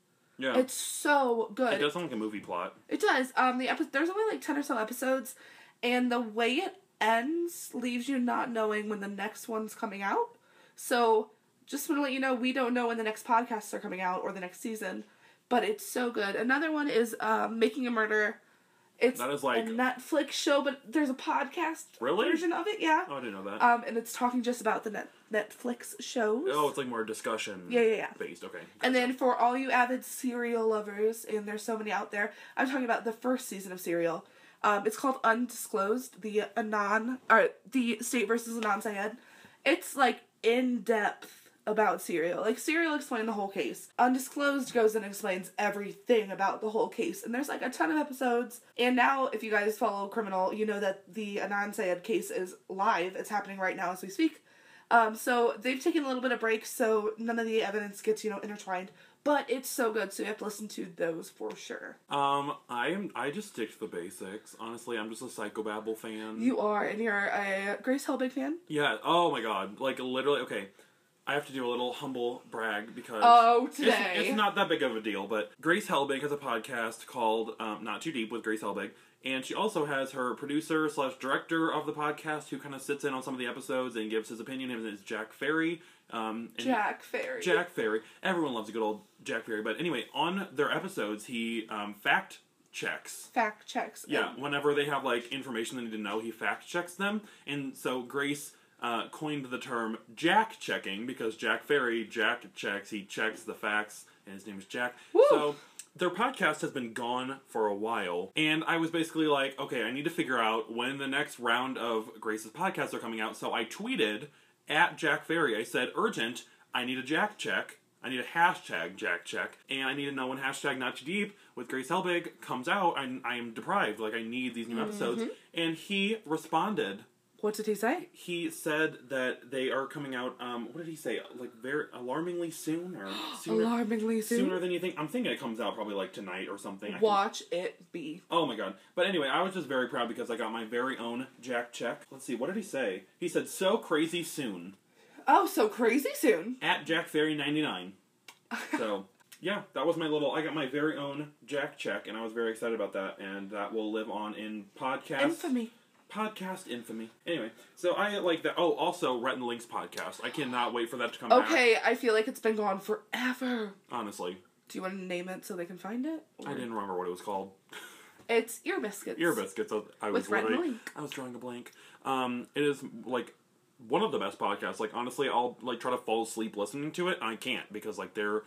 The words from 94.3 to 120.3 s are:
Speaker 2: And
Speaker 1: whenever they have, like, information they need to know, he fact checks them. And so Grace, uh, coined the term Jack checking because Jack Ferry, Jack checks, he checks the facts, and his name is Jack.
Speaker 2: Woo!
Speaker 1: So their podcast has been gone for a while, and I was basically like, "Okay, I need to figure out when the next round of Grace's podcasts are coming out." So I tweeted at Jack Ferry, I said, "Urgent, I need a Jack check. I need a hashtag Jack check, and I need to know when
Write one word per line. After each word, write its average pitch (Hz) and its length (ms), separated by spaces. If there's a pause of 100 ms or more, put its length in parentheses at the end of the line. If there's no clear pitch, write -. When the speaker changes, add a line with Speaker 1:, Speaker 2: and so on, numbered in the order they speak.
Speaker 2:
And 127 100
Speaker 1:
whenever 143 320
they 143 120
have, 139 180
like, 120 240
information 117 480
they 123 80
need 113 80
to 110 60
know, 104 220
he 113 100
fact 110 360
checks 175 280
them. 208 280 (240)
And 139 300
so 131 260
Grace, 139 500 (280)
uh, 117 280
coined 147 380
the 123 120
term 113 400 (160)
Jack 185 460
checking 98 440
because 120 320
Jack 117 280
Ferry, 120 400
Jack 107 500
checks, 101 360
he 101 140
checks 110 380
the 104 120
facts, 107 500 (200)
and 98 100
his 98 120
name 104 120
is 95 80
Jack. 123 280 (180)
Speaker 2:
Woo! 427 180
Speaker 1:
So 147 260 (400)
their 180 140
podcast 185 500
has 156 100
been 123 220
gone 127 560
for 110 180
a 104 80
while, 98 640
and 156 320
I 165 80
was 165 160
basically 160 340
like, 139 320
"Okay, 135 240
I 110 80
need 139 140
to 165 60
figure 131 280
out 113 340
when 123 260
the 139 100
next 143 320
round 123 360
of 117 440
Grace's 110 320
podcasts 160 420
are 117 60
coming 113 200
out." 107 160
So 120 160
I 117 120
tweeted 147 640 (400)
at 156 280
Jack 151 280
Ferry, 156 320
I 113 80
said, 127 320
"Urgent, 135 480 (280)
I 123 120
need 127 140
a 131 40
Jack 165 340
check. - 420 (220)
I 123 100
need 131 100
a 120 40 (140)
hashtag 101 560
Jack 92 300
check, 101 340 (100)
and 135 200
I 131 60
need 143 100
to 139 80
know 131 160
when 131 100